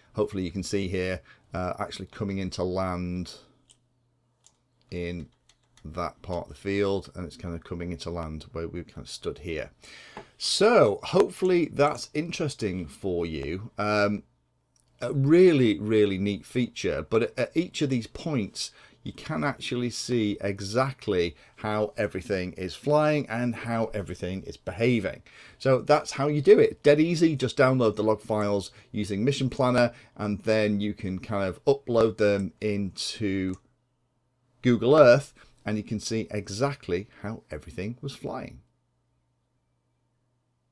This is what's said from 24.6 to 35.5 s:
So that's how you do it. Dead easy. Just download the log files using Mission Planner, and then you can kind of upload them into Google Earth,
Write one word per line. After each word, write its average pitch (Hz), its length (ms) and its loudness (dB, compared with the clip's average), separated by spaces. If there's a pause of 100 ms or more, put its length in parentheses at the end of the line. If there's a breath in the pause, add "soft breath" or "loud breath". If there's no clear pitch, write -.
So 131 220 2
that's - 300 2
how 139 180 -2
you 151 120 0
do 190 160 8
it. - 260 4
Dead 147 180 8
easy. 165 340 4
Just 131 220 -2
download 127 400 4
the 104 60 0
log 110 180 2
files 101 500 -2 (220 soft breath)
using 101 320 -4
Mission 135 240 0
Planner, 123 420 2 (240 loud breath)
and 104 280 -4
then 107 360 2
you 104 140 -4
can 92 260 -6
kind 101 240 -4
of 95 220 -4
upload 117 500 2
them 101 460 2
into 98 920 -4 (1080)
Google 123 340 4
Earth, 139 380 8 (320 soft breath)